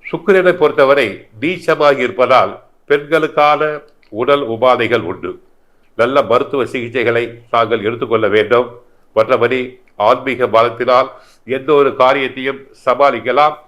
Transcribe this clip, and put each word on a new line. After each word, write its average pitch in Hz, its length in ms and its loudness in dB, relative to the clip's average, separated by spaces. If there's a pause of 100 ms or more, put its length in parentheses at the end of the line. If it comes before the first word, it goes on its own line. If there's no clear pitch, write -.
சுக்கிரனை 185 520 2
பொறுத்தவரை 139 440 4 (360)
நீச்சமாகி 147 640 0
இருப்பதால் 120 460 2 (380)
பெண்களுக்கான 147 720 0 (600)
உடல் 143 220 2 (120)
உபாதைகள் 117 560 0
உண்டு. 92 200 -10 (680)
நல்ல 127 340 2
மருத்துவ 135 420 0
சிகிச்சைகளை 117 500 -2 (300)
தாங்கள் 113 340 0
எடுத்துக்கொள்ள 113 480 -2
வேண்டும். 117 320 2 (480)
மற்றபடி 120 460 0 (480)
ஆன்மீக 127 380 -2 (100)
பலத்தினால் 123 520 0 (480)
எந்த 135 220 -4
ஒரு 135 120 2 (120)
காரியத்தையும் 131 580 -2 (240)
சமாளிக்கலாம். 127 720 0 (100)